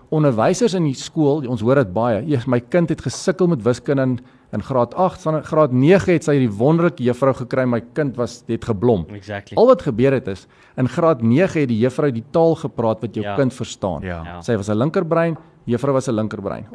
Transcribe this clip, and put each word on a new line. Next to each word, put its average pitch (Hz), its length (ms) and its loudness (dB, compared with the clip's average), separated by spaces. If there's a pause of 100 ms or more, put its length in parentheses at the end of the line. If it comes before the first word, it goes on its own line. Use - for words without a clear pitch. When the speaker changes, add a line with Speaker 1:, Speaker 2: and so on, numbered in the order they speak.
(120)
Speaker 1:
onderwysers 156 640 2
in 185 100 0
die 143 100 0
skool, 147 540 -2
ons 117 140 -4
hoor 123 140 4
dit 107 180 2
baie, 110 340 0
Eers 131 200 -2
my 123 120 2
kind 165 300 0
het 156 120 -6
gesukkel 180 460 -2
met 147 160 0
wiskunde 127 380 0
en 127 180 -2 (340)
in 110 100 -4
graad 120 320 0
agt, 185 240 -2
staan 156 160 -2
in 143 80 -4
graad 156 300 2
nege 170 380 4
het 165 120 2
sy 147 160 2
die 127 100 2
wonderlike 156 540 2
juffrou 123 300 2
gekry, 127 320 -4
my 120 160 0 (120)
kind 143 220 -2
was, 120 320 -6
het 113 160 -4
geblom. 107 480 2
Speaker 2:
Exactly. 101 460 -12
Speaker 1:
Al 220 100 6
wat 254 140 6
gebeur 131 320 0
het 123 140 -2
is, 95 200 -8 (300)
in 127 100 2
graad 160 340 0
nege 160 380 2
het 143 80 0
die 113 120 0
juffrou 131 320 0
die 113 200 -6
taal 165 240 4
gepraat 113 460 -4
wat 107 140 -8
jou 107 100 -4
Speaker 2:
Ja. 101 100 -4
Speaker 1:
kind 127 180 0
verstaan. 92 480 -6
Speaker 3:
Ja. 87 240 -8
Speaker 2:
Ja. 87 160 -14
Speaker 1:
Sy 117 140 -2
was 101 140 -4
'n 104 80 0
linkerbrein, 165 600 0 (280)
juffrou 120 280 0
was 127 140 -2
'n 123 80 0
linkerbrein, 101 600 -6